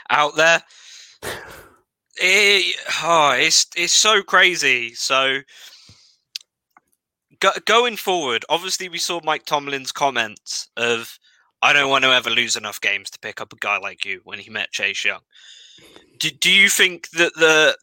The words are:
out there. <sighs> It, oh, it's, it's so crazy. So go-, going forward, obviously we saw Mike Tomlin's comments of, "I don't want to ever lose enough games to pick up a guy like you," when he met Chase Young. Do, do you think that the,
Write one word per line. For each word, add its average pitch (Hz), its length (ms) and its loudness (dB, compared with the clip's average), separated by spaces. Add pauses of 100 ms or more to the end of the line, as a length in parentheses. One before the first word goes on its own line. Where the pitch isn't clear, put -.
(100)
out 147 240 0
there. 165 300 2 (580)
<sighs> - 80 -10 (840)
It, 190 600 2 (260)
oh, 156 340 4
it's, 156 300 2 (100)
it's 170 160 -2
so 214 300 4
crazy. 139 720 2
So 135 460 -2 (2000)
go-, 190 100 2 (140)
going 233 320 2
forward, 143 520 -2
obviously 175 400 -4
we 170 100 -14
saw 170 260 -4
Mike 156 220 -4
Tomlin's 139 440 -4
comments 120 880 -4
of, 117 420 -4 (420)
"I 127 120 4
don't 143 180 2
want 135 140 2
to 131 80 4
ever 117 180 2
lose 113 240 0
enough 107 260 -8
games 101 300 -4
to - 80 -20
pick 107 220 -12
up 107 120 -14
a 120 40 -20
guy 101 220 -2
like 95 260 -10
you," 95 180 -10
when 107 160 -18
he 101 100 -20
met 107 220 -8
Chase 98 340 -4
Young. 98 180 -4 (1000)
Do, 156 100 -4
do 175 220 0
you 196 160 6
think 185 420 0
that 165 240 0
the, 156 480 4